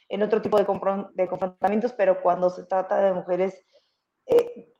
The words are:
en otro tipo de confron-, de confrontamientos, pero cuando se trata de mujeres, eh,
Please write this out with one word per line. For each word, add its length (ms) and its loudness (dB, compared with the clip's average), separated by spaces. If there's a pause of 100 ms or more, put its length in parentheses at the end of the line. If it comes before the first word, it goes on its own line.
en 140 -2
otro 180 0
tipo 160 0
de 80 4
confron-, 480 -4
de 140 -2
confrontamientos, 680 -2
pero 280 2
cuando 280 2
se 160 -14
trata 360 -2
de 120 4
mujeres, 520 -4 (600)
eh, 440 0 (100)